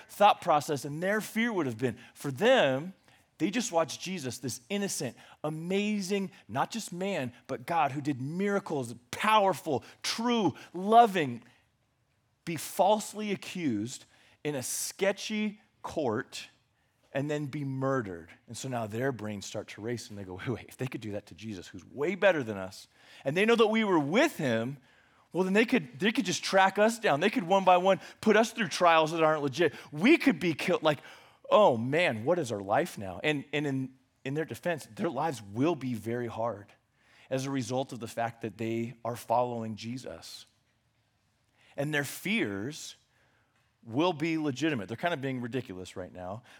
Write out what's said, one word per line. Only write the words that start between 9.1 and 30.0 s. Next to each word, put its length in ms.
powerful, 720
true, 520
loving, 680
be 120
falsely 760
accused 720
in 80
a 80
sketchy 960
court 640
and 160
then 180
be 180
murdered. 640
And 100
so 120
now 180
their 240
brains 340
start 260
to 100
race 280
and 80
they 60
go, 120
"Wait, 140
wait, 200
if 80
they 100
could 140
do 120
that 140
to 80
Jesus, 320
who's 200
way 280
better 300
than 120
us, 300
and 120
they 80
know 120
that 100
we 160
were 160
with 380
him, 400
well, 100
then 100
they 120
could, 340
they 140
could 120
just 200
track 340
us 220
down. 180
They 100
could 140
one 220
by 140
one 200
put 160
us 160
through 160
trials 420
that 100
aren't 220
legit. 320
We 260